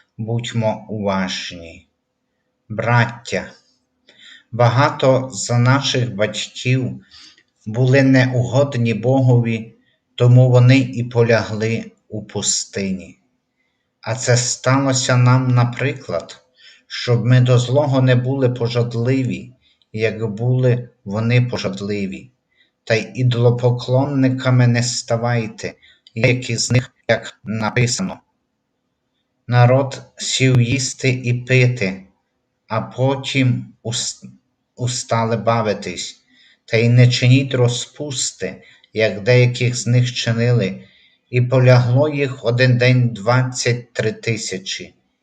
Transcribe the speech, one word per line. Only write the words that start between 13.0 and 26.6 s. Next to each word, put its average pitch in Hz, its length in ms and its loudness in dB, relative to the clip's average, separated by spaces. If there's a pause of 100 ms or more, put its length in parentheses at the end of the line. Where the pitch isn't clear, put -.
А 117 100 -4
це 123 220 0
сталося 131 800 0
нам, 127 320 4
наприклад, 123 960 -2 (420)
щоб 120 400 -2
ми 127 140 4
до 123 180 4
злого 131 440 0
не 127 120 4
були 127 340 0
пожадливі, 117 1040 -4 (400)
як 110 340 -4
були 123 600 -2 (160)
вони 113 380 0
пожадливі. 101 880 -6 (540)
Та 117 100 0
й 107 200 -4
ідолопоклонниками 127 1500 2
не 120 160 2
ставайте, 117 920 -4 (400)
як 127 360 -2
із 113 200 -4